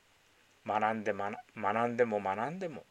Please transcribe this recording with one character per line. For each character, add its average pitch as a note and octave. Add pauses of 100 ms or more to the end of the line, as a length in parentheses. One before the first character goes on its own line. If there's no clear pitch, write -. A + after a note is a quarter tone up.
(680)
学 G#2+
ん G#2+
で、 G#2+
学-、 G2+ (220)
学 A2+
ん A#2+
で A#2+
も G#2+
学 G2+
ん F3+
で F#3
も、 C#3